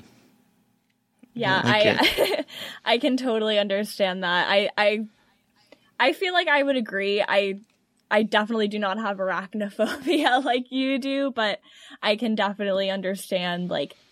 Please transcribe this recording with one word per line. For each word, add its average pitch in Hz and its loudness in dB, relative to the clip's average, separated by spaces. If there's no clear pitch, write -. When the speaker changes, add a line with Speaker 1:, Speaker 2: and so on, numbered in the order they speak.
Speaker 1:
Yeah, 190 0
Speaker 2:
I 208 4
don't 214 4
like - 2
Speaker 1:
I, - 6
Speaker 2:
it. 370 -2
Speaker 1:
<laughs> - -14
I 233 2
can 262 0
totally 220 0
understand 196 -2
that. 175 2
I, 202 4
I, 214 2
I 269 4
feel 359 -4
like 349 2
I 285 4
would 277 2
agree. 202 0
I, 196 0
I 214 4
definitely 214 0
do 208 -4
not 202 -2
have 202 -4
arachnophobia 220 0
<laughs> - -
like 254 -2
you 262 0
do, 277 -2
but 220 -2
I 214 2
can 226 0
definitely 196 -2
understand, 185 -4
like, - -4